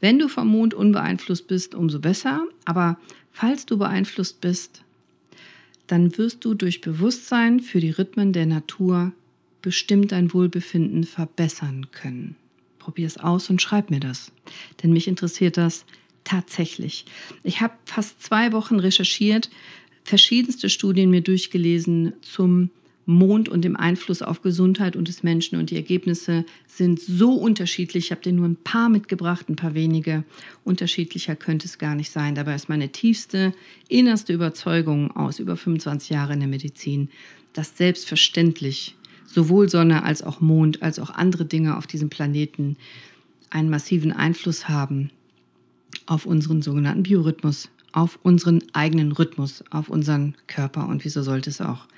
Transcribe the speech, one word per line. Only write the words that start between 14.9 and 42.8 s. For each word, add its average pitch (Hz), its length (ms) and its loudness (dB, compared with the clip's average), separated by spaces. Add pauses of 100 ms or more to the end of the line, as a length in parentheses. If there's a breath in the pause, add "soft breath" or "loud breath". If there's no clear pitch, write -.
mich 165 140 2
interessiert 180 500 -2
das 170 280 0 (400 soft breath)
tatsächlich. - 800 -6 (400 loud breath)
Ich 180 160 -2
hab 226 180 -4 (100)
fast - 320 -6
zwei 226 300 0
Wochen 220 300 0
recherchiert, 208 680 2 (540 loud breath)
verschiedenste 240 680 2
Studien 190 420 2
mir 180 100 6
durchgelesen 170 1000 0
zum 180 500 2 (340 soft breath)
Mond 190 440 6
und 170 140 0
dem 180 120 0
Einfluss 175 480 -2
auf - 200 -6
Gesundheit 185 520 2
und 175 140 -4
des - 160 -8
Menschen. 165 340 0
Und 165 120 -2
die 165 40 -6
Ergebnisse 170 720 -2 (240 loud breath)
sind 175 320 0
so 196 320 2
unterschiedlich. 185 720 -2
Ich - 80 -6
hab - 100 -10
dir 180 100 -2
nur 175 140 2
ein 170 80 0
paar 233 340 -2
mitgebracht, 180 600 0
ein 156 80 -4
paar 156 180 -4
wenige. 160 480 0 (400 loud breath)
Unterschiedlicher 175 720 -4
könnte 160 320 -4
es - 120 -16
gar 151 180 -4
nicht 147 160 -8
sein. 147 240 -4
Dabei 147 180 -4
ist 139 140 -10
meine 151 220 -4
tiefste, 190 640 -2 (340 loud breath)
innerste 233 440 2
Überzeugung 165 800 0
aus 143 300 -4
über 180 160 -4
fünfundzwanzig 151 540 -4
Jahren 143 240 -2
in 143 60 -2
der 139 80 -2
Medizin, 139 600 -4 (460 loud breath)
dass - 220 -8
selbstverständlich 170 1160 0 (320 loud breath)
sowohl 180 420 4
Sonne 165 360 4
als 160 180 -2
auch - 180 -8
Mond, 160 400 4
als 156 200 -4
auch 139 100 -10
andere 175 340 0
Dinge 156 340 -2
auf - 100 -12
diesem 151 200 -4
Planeten 147 680 -4 (720 loud breath)